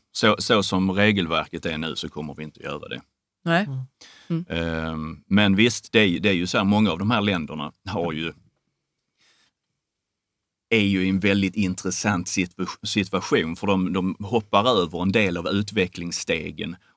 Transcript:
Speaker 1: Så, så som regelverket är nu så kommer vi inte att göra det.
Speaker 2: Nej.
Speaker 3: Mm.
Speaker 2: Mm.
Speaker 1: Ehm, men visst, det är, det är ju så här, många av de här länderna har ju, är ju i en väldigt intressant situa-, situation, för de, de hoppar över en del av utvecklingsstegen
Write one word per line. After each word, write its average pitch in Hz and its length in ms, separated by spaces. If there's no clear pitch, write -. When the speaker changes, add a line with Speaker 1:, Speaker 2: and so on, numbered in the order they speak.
Speaker 1:
Så, 107 260
så 104 240
som 95 300
regelverket 87 760
är 80 120
nu 78 180
så - 120
kommer 76 260
vi 78 100
inte 76 160
att - 40
göra 73 240
det. - 120
Speaker 2:
Nej. 170 200
Speaker 3:
Mm. 135 140
Speaker 2:
Mm. 170 200
Speaker 1:
Ehm, 80 760
men 98 300
visst, 113 360
det 113 60
är, 95 220
det 104 80
är 101 40
ju 90 140
så 120 120
här, 104 60
många 104 280
av 82 60
de 101 120
här 117 100
länderna 82 520
har 87 240
ju, 80 200
är 117 100
ju 95 260
i - 20
en 95 120
väldigt 98 360
intressant 92 720
situa-, - 580
situation, 90 680
för - 100
de, 95 260
de 92 280
hoppar 104 600
över 85 200
en 95 100
del 95 240
av 87 120
utvecklingsstegen 87 1300